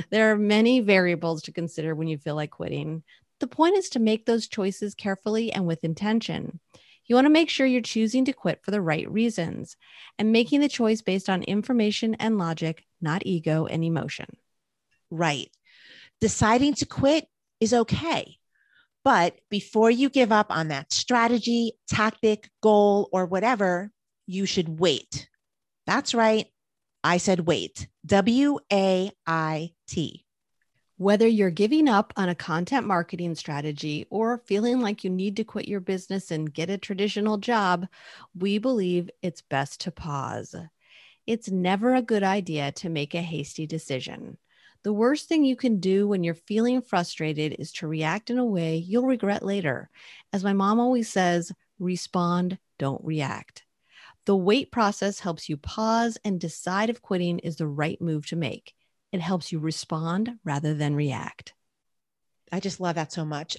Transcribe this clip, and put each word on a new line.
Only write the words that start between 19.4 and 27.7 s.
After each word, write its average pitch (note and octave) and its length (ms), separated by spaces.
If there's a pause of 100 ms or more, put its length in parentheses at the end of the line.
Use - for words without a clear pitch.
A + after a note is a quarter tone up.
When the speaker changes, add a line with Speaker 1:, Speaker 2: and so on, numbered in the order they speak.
Speaker 2:
before G#3+ 400
you B3+ 200
give B3 220
up G#3+ 180
on D#3+ 180
that C#3+ 240
strategy, A#3 800 (160)
tactic, G#3+ 640 (100)
goal, G#3 520
or F#3 120
whatever, G3 680 (340)
you F#3+ 200
should D#3+ 340
wait. - 480 (580)
That's G#3 260
right. A3 340 (560)
I E3+ 140
said F3 300
wait. A2+ 420 (160)